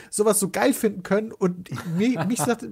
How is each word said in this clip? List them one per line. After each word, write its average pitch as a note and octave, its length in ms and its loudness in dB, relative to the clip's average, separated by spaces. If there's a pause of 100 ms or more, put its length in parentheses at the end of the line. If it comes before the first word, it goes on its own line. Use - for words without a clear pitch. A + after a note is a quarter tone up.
(100)
sowas G#3 280 2
so G3 120 0
geil A#3+ 240 2
finden G3+ 280 -2
können G#3+ 300 0
und F3+ 380 -2 (260)
mi-, G#3+ 300 2
mich A#3 120 0
sagt, A#3+ 340 0